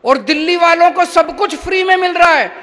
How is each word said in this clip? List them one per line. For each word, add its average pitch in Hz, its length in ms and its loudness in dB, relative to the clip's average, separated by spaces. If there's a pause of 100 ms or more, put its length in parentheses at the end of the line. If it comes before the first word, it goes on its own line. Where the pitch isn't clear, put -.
और 269 140 2
दिल्ली 311 380 -2
वालों 339 340 2
को 359 140 0
सब 330 320 0
कुछ 359 200 -4
फ्री 370 280 -4
में 381 120 2
मिल 359 160 -2
रहा 339 220 4
है 220 180 -2 (100)